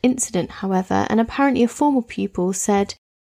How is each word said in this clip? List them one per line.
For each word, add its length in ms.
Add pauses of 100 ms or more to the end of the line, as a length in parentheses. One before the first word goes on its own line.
incident, 480
however, 580
and 120
apparently 420
a 60
former 320
pupil 500
said, 440 (260)